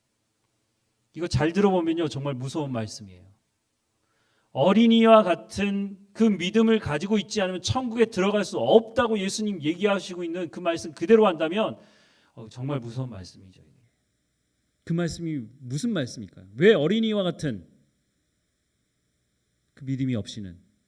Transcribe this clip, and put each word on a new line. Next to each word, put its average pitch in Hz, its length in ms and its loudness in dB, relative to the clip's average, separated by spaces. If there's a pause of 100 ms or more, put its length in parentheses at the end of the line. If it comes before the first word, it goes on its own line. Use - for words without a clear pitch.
(1160)
이거 170 140 -6
잘 156 240 0
들어보면요, 175 560 2
정말 135 260 -6
무서운 135 380 -6
말씀이에요. 101 520 -10 (1300)
어린이와 226 720 6
같은 196 760 -4 (160)
그 220 120 2
믿음을 214 560 2
가지고 196 380 -2
있지 202 220 -4
않으면 185 220 -4
천국에 233 440 0
들어갈 202 380 0
수 180 140 -6
없다고 220 640 4
예수님 196 420 -4
얘기하시고 180 600 -2
있는 170 260 -6
그 - 80 -16
말씀 180 340 -4
그대로 214 360 6
한다면, 170 480 -2 (580)
어, 113 140 -18
정말 131 320 -8
무서운 120 300 -10
말씀이죠. 92 520 -20 (1200)
그 165 100 -4
말씀이 165 460 -6 (180)
무슨 139 340 -6
말씀일까요? 117 540 -8 (100)
왜 180 160 6
어린이와 208 500 0
같은 156 460 -6 (2000)
그 - 100 -20
믿음이 131 300 -2
없이는 98 440 -10 (300)